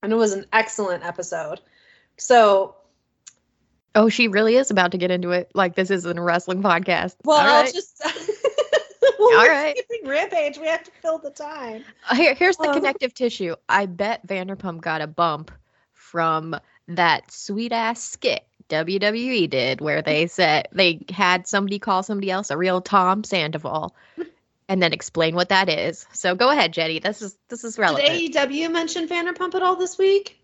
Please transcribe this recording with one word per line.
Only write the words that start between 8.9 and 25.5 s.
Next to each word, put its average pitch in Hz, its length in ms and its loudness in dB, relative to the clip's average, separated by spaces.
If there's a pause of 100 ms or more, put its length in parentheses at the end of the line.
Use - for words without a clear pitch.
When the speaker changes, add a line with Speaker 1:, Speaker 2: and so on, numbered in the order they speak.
Speaker 2:
All 427 100 6 (100)
Speaker 1:
we're 453 120 8
Speaker 2:
right. 302 260 0
Speaker 1:
skipping 453 320 -8
Rampage. 294 500 -2
We 311 100 -8
have 330 160 -4
to - 80 -20 (100)
fill 320 160 -4
the 302 120 -12
time. 285 520 -14 (260)
Speaker 2:
Uh, 247 60 2
here, 277 200 4
here's 359 220 2
the 320 120 -2
Speaker 1:
Um, 285 60 2
Speaker 2:
connective 277 400 -2
tissue. 202 420 -4 (120)
I 202 180 2
bet 202 400 -6
Vanderpump 185 540 -8
got 160 200 -6
a 151 80 -8
bump 156 420 -2 (420)
from 160 640 -4 (300)
that 170 460 2
sweet-ass 226 680 -6
skit - 460 -6 (220)
W 165 320 -2
W 226 320 -2
E 202 160 0
did 131 320 -2
where 151 220 -2
they 156 260 0
said 160 420 0
they 170 380 0
had 180 400 0
somebody 202 320 -2
call 190 240 0
somebody 196 260 -4
else 190 200 -4
a 143 60 -4
real 185 240 0
Tom 190 440 2
Sandoval 156 720 -4 (720)
and 190 120 0
then 165 120 2
explain 160 420 -2
what 175 140 0
that 190 200 2